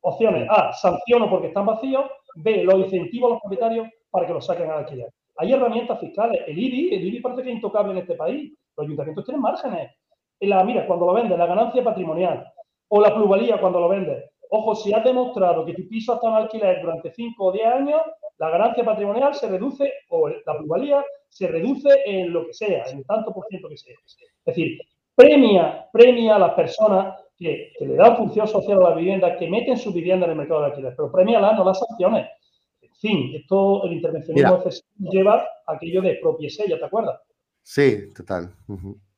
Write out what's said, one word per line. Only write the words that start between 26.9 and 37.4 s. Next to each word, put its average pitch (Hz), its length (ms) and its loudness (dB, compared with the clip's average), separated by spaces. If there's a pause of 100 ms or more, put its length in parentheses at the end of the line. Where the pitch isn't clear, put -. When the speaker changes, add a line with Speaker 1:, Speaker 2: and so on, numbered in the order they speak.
Speaker 1:
que, - 400 -8
que 143 100 -8
le 135 100 -2
dan 233 200 10
función 214 300 -2
social 208 380 0
a 170 60 6
la 160 60 0
vivienda, 180 400 0
que 165 120 -6
meten 233 280 0
su 208 160 -8
vivienda 180 340 0
en 165 60 -2
el 156 60 -4
mercado 151 220 -2
de 147 60 -2
alquiler, 135 300 -6
pero 147 140 -6
premialas, 208 460 4
no 190 80 2
las 185 160 2
sanciones. 208 480 -2 (520)
En - 140 -20
fin, 147 400 -2
esto, 196 520 0
el 170 80 -4
intervencionismo 156 560 0
Speaker 2:
Mira. 185 140 4
Speaker 1:
excesivo - 460 -10
lleva 190 340 4 (220)
a 156 80 -6
aquello 170 280 -4
de 185 100 0
expropiese, 160 560 -4
¿ya 156 100 -2
te 123 60 -8
acuerdas? 208 360 -4 (420)